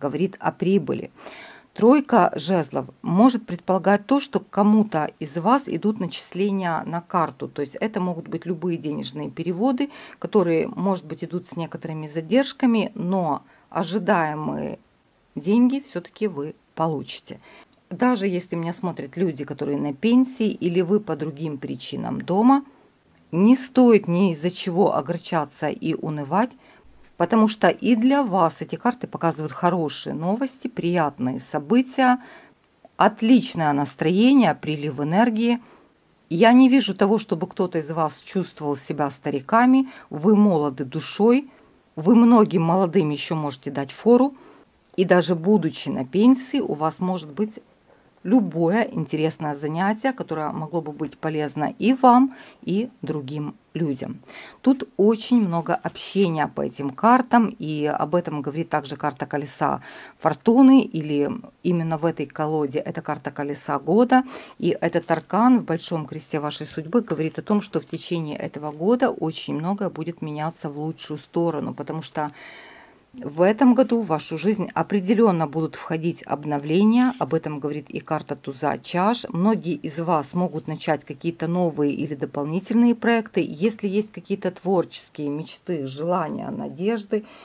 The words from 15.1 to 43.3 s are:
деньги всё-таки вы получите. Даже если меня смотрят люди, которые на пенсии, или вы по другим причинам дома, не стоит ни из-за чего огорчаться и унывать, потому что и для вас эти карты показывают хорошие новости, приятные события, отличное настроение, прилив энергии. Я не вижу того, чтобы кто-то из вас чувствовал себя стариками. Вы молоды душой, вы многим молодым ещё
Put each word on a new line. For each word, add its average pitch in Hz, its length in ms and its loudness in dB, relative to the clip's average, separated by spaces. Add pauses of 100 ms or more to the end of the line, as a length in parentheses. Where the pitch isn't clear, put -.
деньги 240 460 2
всё-таки - 480 -6
вы 151 260 -8 (220)
получите. 151 640 -6 (500)
Даже 196 380 0
если 175 280 -4
меня 170 180 -4
смотрят 147 440 -8
люди, 160 260 -2
которые 143 360 -4
на 143 160 -4
пенсии, 233 560 2
или 175 300 -2
вы 190 180 2
по 170 160 -6
другим 151 420 -8
причинам 127 640 -8
дома, 226 440 2 (640)
не 208 240 6
стоит 240 520 4
ни 175 260 2
из-за 160 180 -2
чего 180 440 0
огорчаться 156 760 -4
и - 260 -4
унывать, 156 560 -2 (640)
потому 214 320 4
что 196 220 2
и 226 260 2
для 262 280 4
вас 175 400 0
эти - 120 -8
карты 247 300 -4
показывают 156 480 -4
хорошие 160 640 -2
новости, 214 520 -4
приятные 151 720 -2
события, 247 800 0 (800)
отличное 208 720 2
настроение, 175 840 4
прилив 147 440 -6
энергии. 226 640 2 (680)
Я 220 240 6
не 262 160 8
вижу 240 260 2
того, 208 240 2
чтобы 185 260 -4
кто-то 180 320 -4
из 156 140 -4
вас 156 340 -4
чувствовал 151 500 -6
себя 143 360 -4
стариками. 233 760 2 (220)
Вы 165 260 2
молоды 151 500 4
душой, 226 640 0 (460)
вы 170 200 4
многим 214 480 6
молодым 165 480 2
ещё 147 240 -4